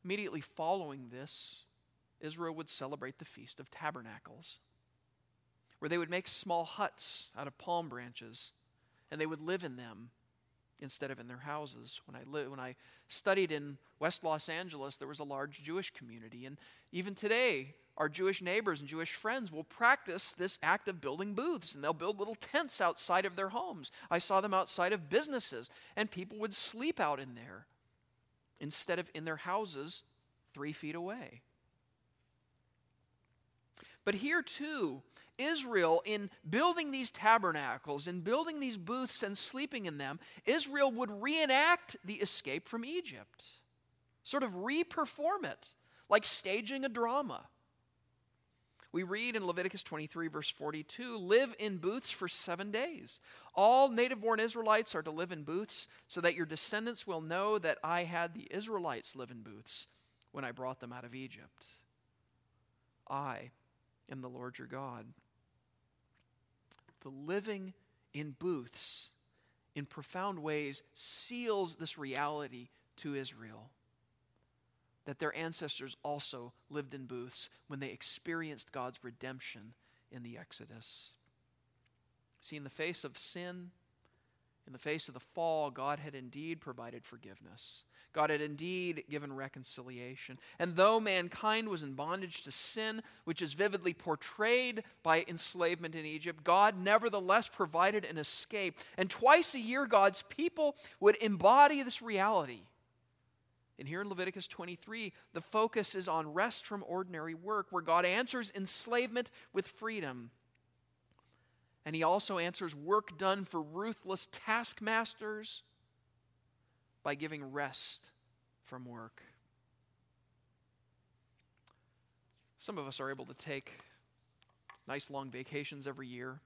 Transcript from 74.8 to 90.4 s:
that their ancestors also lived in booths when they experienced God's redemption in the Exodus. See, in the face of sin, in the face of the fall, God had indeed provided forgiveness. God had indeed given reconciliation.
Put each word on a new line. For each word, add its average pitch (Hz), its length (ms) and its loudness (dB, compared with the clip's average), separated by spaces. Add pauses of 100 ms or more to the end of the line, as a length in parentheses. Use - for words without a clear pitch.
that 143 120 -8
their 151 180 -2
ancestors 156 680 -6
also 139 500 -6 (160)
lived 143 240 -6
in 131 140 -10
booths 123 420 -8 (160)
when 139 140 -8
they 139 100 -6
experienced 160 840 -6
God's 127 320 -6
redemption 123 720 -10 (380)
in 127 100 -12
the 120 160 -12
Exodus. - 760 -12 (1300)
See, - 160 -10
in 147 80 -10
the 139 60 -10
face 170 340 -4
of 135 140 -8
sin, 180 540 -6 (960)
in 135 60 -18
the 123 60 -16
face 151 280 -2
of 123 80 -14
the 127 40 -12
fall, 160 520 0
God 135 260 -2
had 147 160 -10
indeed 143 480 -8
provided 120 420 -10
forgiveness. - 800 -14 (300)
God 151 160 4
had 151 120 2
indeed 165 680 -4
given 143 240 -6
reconciliation. 131 1040 -10 (220)